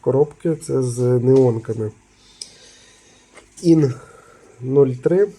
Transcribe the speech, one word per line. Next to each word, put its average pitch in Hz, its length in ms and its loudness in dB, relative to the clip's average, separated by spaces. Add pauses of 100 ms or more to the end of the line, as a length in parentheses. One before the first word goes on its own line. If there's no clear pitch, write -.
коробки. 147 540 -2
Це 135 280 -6
з 123 160 -6
неонками. 123 920 0 (1700)
Ін 160 320 2 (680)
нуль 135 280 2
три 156 380 -2 (120)